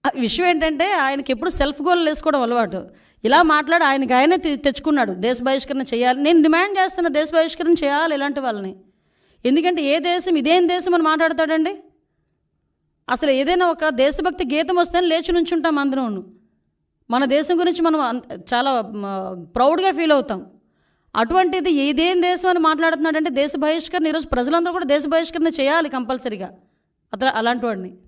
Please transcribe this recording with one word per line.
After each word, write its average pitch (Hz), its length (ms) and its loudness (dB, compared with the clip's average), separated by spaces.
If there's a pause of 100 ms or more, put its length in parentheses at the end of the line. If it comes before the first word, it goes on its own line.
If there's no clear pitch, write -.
(160)
విషయం 262 300 -2
ఏంటంటే, 320 480 0
ఆయనకి 277 380 -2
ఎప్పుడు 262 180 -2
సెల్ఫ్ 294 320 -2
గోల్ 339 260 2
వేసుకోవడం 294 340 0
అలవాటు. 233 460 -2 (360)
ఇలా 277 180 6
మాట్లాడి 320 420 2
ఆయనకి 269 300 2
ఆయనే 302 240 4
తె-, 285 240 -4
తెచ్చుకున్నాడు, 269 520 0
దేశ 233 280 -2
బహిష్కరణ 269 400 -2
చేయాలి. 247 400 0
నేను 320 200 6
డిమాండ్ 349 360 2
చేస్తున్న 370 300 0
దేశ 302 260 -2
బహిష్కరణ 330 380 0 (120)
చేయాలి 294 320 0
ఇలాంటి 277 240 -4
వాళ్ళని. 208 360 -6 (720)
ఎందుకంటే 311 360 2
ఏ 285 180 2
దేశం, 349 380 0
ఇదేం 330 300 4
దేశం 359 260 0
అని 330 100 2
మాట్లాడతాడండి? 320 760 0 (1300)
అసలు 269 220 0
ఏదైనా 339 360 2
ఒక 320 220 0
దేశభక్తి 294 680 -2
గీతం 339 200 0
వస్తేనే 349 320 0
లేచి 320 240 0
నుంచుంటాం 330 480 0
అందరూను. 254 520 -4 (800)
మన 254 160 0
దేశం 302 340 0
గురించి 349 220 0
మనం 311 200 2
అన్-, 247 200 -4 (320)
చాలా, 254 280 0
మ-, 190 640 -8 (120)
ప్రౌడ్‌గా 330 360 4
ఫీల్ 320 200 0
అవుతాం. 254 340 0 (680)
అటువంటిది 339 560 0
ఇదేం 302 500 2
దేశం 359 280 0
అని 359 100 2
మాట్లాడుతున్నాడంటే 320 680 0
దేశ 285 300 -2
బహిష్కరణ. 320 480 -2
ఈరోజు 311 200 -2
ప్రజలందరూ 320 440 0
కూడా 349 140 -4
దేశ 294 220 0
బహిష్కరణ 330 400 0
చేయాలి 302 420 0
కంపల్సరీగా 240 640 -6 (640)
అత-, 208 100 -6
అలాంటి 233 420 -2
వాడిని. 190 280 -6 (140)